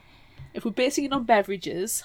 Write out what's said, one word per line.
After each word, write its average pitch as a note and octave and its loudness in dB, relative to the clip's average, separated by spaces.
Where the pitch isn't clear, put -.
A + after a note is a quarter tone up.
If - -8
we're A3+ 0
basing C#4 0
it C4+ -4
on B3+ -2
beverages, G3 0